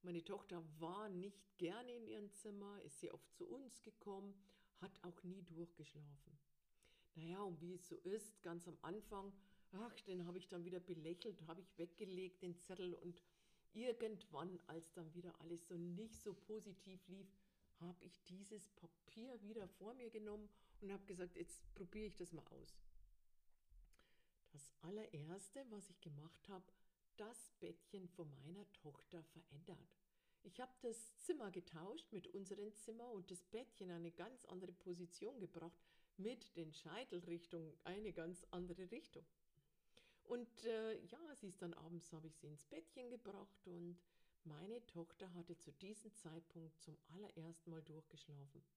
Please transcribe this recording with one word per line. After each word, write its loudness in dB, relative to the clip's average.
Meine 4
Tochter 0
war 4
nicht 0
gerne 6
in -2
ihrem 0
Zimmer, -2
ist -6
sie 2
oft -6
zu 0
uns -2
gekommen, -2
hat -2
auch -4
nie 0
durchgeschlafen. -4
Naja, 2
und 2
wie 2
es -4
so 2
ist, 2
ganz 2
am -2
Anfang, 2
ach, 0
den 4
habe 2
ich -4
dann 2
wieder 4
belächelt, 2
habe -2
ich -12
weggelegt, 2
den 2
Zettel, 2
und -2
irgendwann, 4
als -2
dann -2
wieder -4
alles 0
so 0
nicht 2
so 2
positiv -4
lief, -6
habe -2
ich -12
dieses -4
Papier -6
wieder 2
vor -2
mir 0
genommen 2
und 4
habe 2
gesagt, 2
jetzt 0
probiere 0
ich 0
das 2
mal -2
aus. -8
Das -10
allererste, 0
was -2
ich -14
gemacht -4
habe, -2
das -4
Bettchen -2
von -2
meiner -4
Tochter -6
verändert. -6
Ich -2
habe 2
das 4
Zimmer 6
getauscht -2
mit 0
unserem 0
Zimmer -4
und -2
das -4
Bettchen -2
in 0
eine 0
ganz -6
andere -2
Position 0
gebracht, -2
mit 2
den 0
Scheitelrichtungen 0
eine 4
ganz 2
andere 2
Richtung. -4
Und, 4
äh, 8
ja, -6
sie -2
ist -2
dann 4
abends, -2
habe -2
ich -8
sie -8
ins -6
Bettchen -4
gebracht -4
und -2
meine 0
Tochter -2
hatte -2
zu -8
diesem -4
Zeitpunkt -4
zum -8
allerersten -4
Mal 0
durchgeschlafen. -8